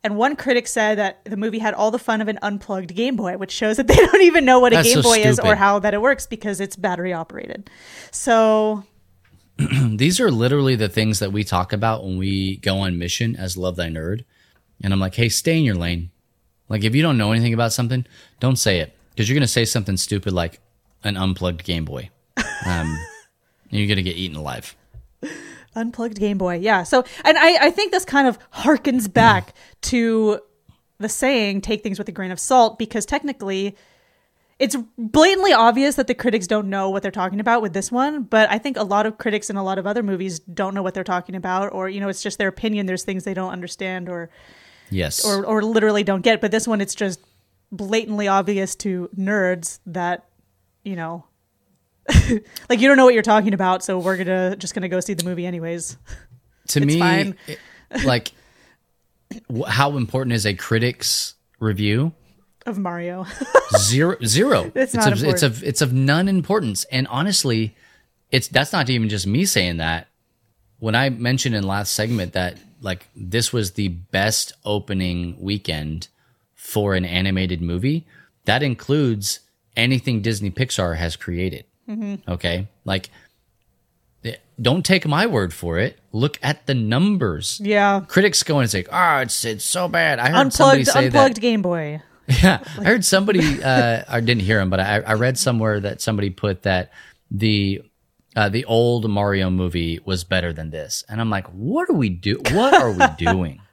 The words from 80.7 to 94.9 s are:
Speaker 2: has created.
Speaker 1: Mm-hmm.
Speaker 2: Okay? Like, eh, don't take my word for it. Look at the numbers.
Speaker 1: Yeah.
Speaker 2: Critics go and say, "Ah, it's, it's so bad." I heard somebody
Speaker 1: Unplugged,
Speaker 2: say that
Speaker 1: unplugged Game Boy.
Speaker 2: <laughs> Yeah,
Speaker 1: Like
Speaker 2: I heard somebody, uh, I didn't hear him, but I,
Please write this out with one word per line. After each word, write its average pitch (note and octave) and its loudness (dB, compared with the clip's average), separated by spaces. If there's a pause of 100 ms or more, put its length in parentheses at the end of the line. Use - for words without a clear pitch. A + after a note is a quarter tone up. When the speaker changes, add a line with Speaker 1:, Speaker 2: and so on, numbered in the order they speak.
Speaker 2:
has E2+ -2
created. F2 -6 (220)
Speaker 1:
Mm-hmm. G#3 -10
Speaker 2:
Okay? F2+ -4 (160)
Like, F#2+ -4 (1120)
eh, A#2 -8 (240)
don't B2+ 2
take F#3 2
my D#3+ 2
word G2+ -2
for E2+ -6
it. A2 -2 (120)
Look A#2+ -2
at C#3+ -4
the C#3 -2
numbers. B2 0
Speaker 1:
Yeah. G3+ 2
Speaker 2:
Critics F#3+ 2
go D3 0
and A#2+ 2
say, F#2+ -2
"Ah, E3 4
it's, A#2+ -4
it's A2 -6
so F3+ -2
bad." D#3+ 2
I B2 2
heard B3+ 4
somebody C4+ 6
Speaker 1:
Unplugged, - 2
Speaker 2:
say - 2 (160)
that C#4 4
Speaker 1:
unplugged C4+ 4
Game A3 2
Boy. D#3+ -4
Speaker 2:
<laughs> - -20 (160)
Yeah, D#3+ 4 (120)
Speaker 1:
Like G3+ -2
Speaker 2:
I - 4
heard G#3+ 2
somebody, F#3+ 2
uh, B2 2
I A#2+ -2
didn't A#2 2
hear G#2 2
him, F#2+ 0
but F#2+ 2
I, G2+ 0